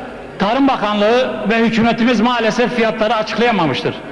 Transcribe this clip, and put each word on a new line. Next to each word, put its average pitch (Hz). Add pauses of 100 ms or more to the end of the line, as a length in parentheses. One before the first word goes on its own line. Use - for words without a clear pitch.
(380)
Tarım 254
Bakanlığı 208
ve 226
hükümetimiz 226
maalesef 233
fiyatları 220
açıklayamamıştır. 196 (160)